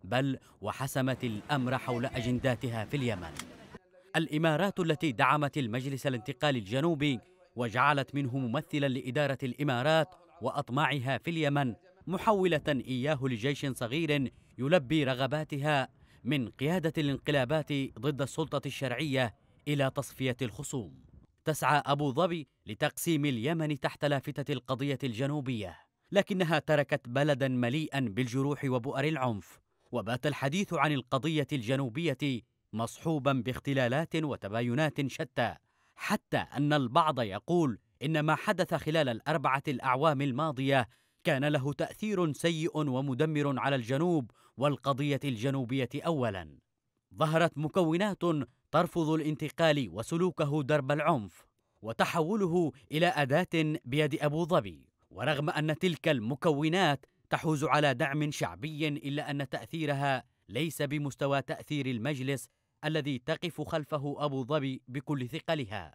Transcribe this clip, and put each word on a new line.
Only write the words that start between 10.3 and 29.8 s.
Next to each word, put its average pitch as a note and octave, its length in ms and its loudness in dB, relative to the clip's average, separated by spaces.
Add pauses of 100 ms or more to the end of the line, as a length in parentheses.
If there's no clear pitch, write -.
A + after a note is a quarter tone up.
وأطماعها C#3 760 0
في - 120 -6
اليمن، C#3+ 440 0 (320)
محولة F#3 600 2
إياه C3 540 0
لجيش C3+ 440 -2
صغير C#3 640 0 (280)
يلبي C#3+ 460 2
رغباتها C#3 840 0 (360)
من C3 240 0
قيادة D#3+ 500 0
الانقلابات C#3+ 720 0 (260)
ضد C#3 240 -2
السلطة C#3+ 440 -2
الشرعية C3 680 -2 (340)
إلى C#3 220 2
تصفية C3 520 -4
الخصوم. G#2+ 640 -8 (400)
تسعى D3 420 2
أبو C#3+ 260 2
ظبي E3 360 0 (180)
لتقسيم D3 580 0
اليمن D3 560 0
تحت - 240 -4
لافتة C#3+ 480 -2
القضية C3+ 520 -2
الجنوبية، B2 720 -2 (360)
لكنها F#3 460 2
تركت C#3+ 500 2
بلدًا C3+ 400 2
مليئًا C3 520 0
بالجروح C3 640 0
وبؤر C3 400 0
العنف، B2+ 560 -2 (320)